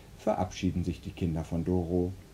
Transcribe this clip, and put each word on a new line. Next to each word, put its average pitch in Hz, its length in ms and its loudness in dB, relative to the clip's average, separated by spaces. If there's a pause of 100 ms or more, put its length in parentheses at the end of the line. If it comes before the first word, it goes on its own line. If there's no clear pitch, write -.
(180)
verabschieden 95 680 0
sich 82 180 -2
die 95 100 -8
Kinder 80 320 0
von 82 200 -2
Doro. 90 480 2 (220)